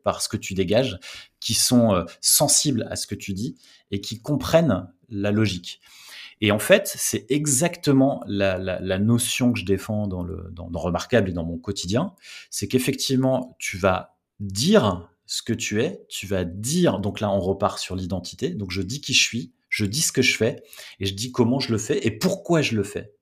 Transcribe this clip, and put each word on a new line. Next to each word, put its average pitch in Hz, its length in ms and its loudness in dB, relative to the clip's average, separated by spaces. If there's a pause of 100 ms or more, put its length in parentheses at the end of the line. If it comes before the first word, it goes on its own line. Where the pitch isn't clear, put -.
par - 180 -2
ce - 80 -4
que - 80 -6
tu - 180 -8
dégages, 98 440 2 (400)
qui - 160 -4
sont, 113 400 4
euh, 87 100 2 (160)
sensibles - 680 2
à 98 60 -6
ce - 100 -6
que - 80 -8
tu 98 180 -8
dis 104 240 -6 (360)
et 98 80 -2
qui 110 200 -10
comprennent 143 680 2 (200)
la 101 220 -2
logique. 104 500 0 (600)
Et 104 100 4
en 107 80 4
fait, - 400 4
c'est - 320 -2
exactement 139 960 2
la, 98 320 0
la, 92 220 -4
la 92 180 0
notion 120 540 2
que 104 80 -2
je 95 40 -6
défends 101 440 0
dans 90 160 -4
le, 85 260 -8
dans, 87 180 -14
dans 85 120 -6
Remarquable 90 500 0
et - 20 -2
dans 85 120 -4
mon 85 140 -6
quotidien, 101 560 -4 (360)
c'est - 160 -6
qu'effectivement, 131 920 0
tu - 180 -8
vas 92 380 0 (240)
dire 104 680 2 (180)
ce - 160 -8
que 120 100 -2
tu 107 300 -2
es, 185 260 -4
tu - 180 -10
vas 92 180 -2
dire, 110 560 0
donc 98 180 -2
là, 107 120 0
on 98 100 2
repart 95 400 0
sur - 160 -6
l'identité, 92 540 -4
donc 104 200 -6
je 95 100 -4
dis 110 200 -4
qui - 120 -6
je 120 100 6
suis, - 300 -4 (160)
je - 160 -2
dis 107 160 -2
ce - 120 0
que 131 100 2
je - 140 4
fais, 113 260 0 (380)
et 98 60 -2
je 95 80 -2
dis 113 180 -8
comment 123 260 4
je 123 140 -2
le 107 60 2
fais - 280 -2
et 110 60 0
pourquoi 170 500 0
je 117 140 0
le 101 80 2
fais. - 380 -10